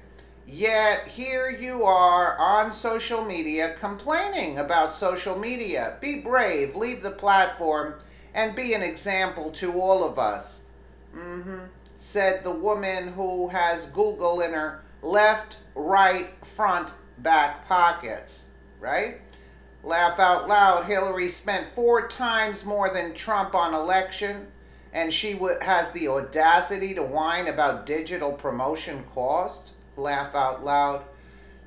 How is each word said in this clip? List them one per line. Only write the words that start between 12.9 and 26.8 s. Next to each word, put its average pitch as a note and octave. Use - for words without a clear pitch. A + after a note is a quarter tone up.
who F3+
has E3+
Google F3+
in E3
her D#3
left, G#3+
right, F#3
front, F3
back D3
pockets, E3+
right? F3+
Laugh F3
out F3+
loud. F#3+
Hillary F#3+
spent F3+
four A#3+
times A3
more G3+
than E3+
Trump G3
on E3+
election, F#3+
and D#3+
she G#3
w-, F#3
has F3
the E3
audacity E3+